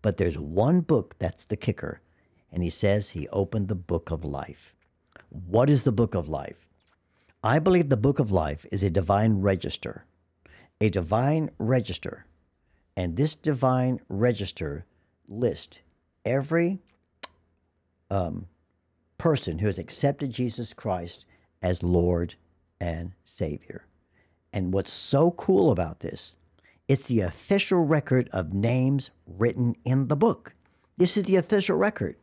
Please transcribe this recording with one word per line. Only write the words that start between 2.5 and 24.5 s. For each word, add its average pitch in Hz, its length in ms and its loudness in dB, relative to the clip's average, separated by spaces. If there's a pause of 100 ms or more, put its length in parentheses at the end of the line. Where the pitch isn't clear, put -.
And 87 100 -4
he 85 80 -2
says 101 420 0
he 78 180 -8
opened 98 380 -2
the 104 80 -2
book 87 360 -6
of 80 140 -6
life. 71 500 -10 (540)
What 101 400 2
is 143 140 6
the 123 80 4
book 110 220 2
of 82 140 -2
life? 71 400 -8 (720)
I 123 180 4
believe 175 300 4
the 127 80 4
book 135 220 2
of 110 120 0
life 76 400 0
is 95 120 -2
a 98 60 2
divine 98 500 2
register. - 680 -2 (760)
A 110 80 4
divine 113 680 0
register. 110 680 -2 (720)
And 87 180 -2
this 147 180 0
divine 127 760 0
register 98 760 -2 (420)
lists 107 520 -4 (460)
every, 165 540 0 (1300)
um, 90 360 -4 (680)
person 110 420 0
who 104 60 0
has 95 140 0
accepted 143 520 -2
Jesus 120 420 -6
Christ 90 520 -6 (360)
as 90 220 0
Lord 87 520 2 (440)
and 85 320 -6 (140)
Savior. - 600 -8 (680)